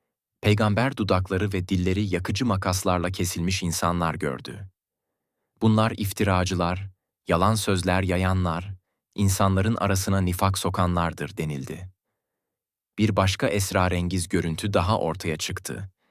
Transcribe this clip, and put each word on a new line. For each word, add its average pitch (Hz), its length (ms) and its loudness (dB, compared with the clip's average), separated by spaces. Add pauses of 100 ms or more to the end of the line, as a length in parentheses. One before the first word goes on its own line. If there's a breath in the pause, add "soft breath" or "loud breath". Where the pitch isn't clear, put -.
(400)
Peygamber 107 560 2
dudakları 95 560 0
ve 92 160 -2
dilleri 92 460 0
yakıcı 98 320 -2
makaslarla 92 640 0
kesilmiş 92 520 -2
insanlar 85 520 0
gördü. 76 540 -8 (920)
"Bunlar 110 340 4
iftiracılar, 92 920 0 (380)
yalan 92 260 4
sözler 95 480 0
yayanlar, 92 720 0 (400)
insanların 98 640 2
arasına 98 440 0
nifak 95 380 0
sokanlardır," 87 800 -2
denildi. 78 540 -8 (1080)
Bir 101 180 2
başka 98 320 2
esrarengiz 90 800 0
görüntü 85 440 -2
daha 101 260 2
ortaya 80 380 -4
çıktı. - 540 -8 (200)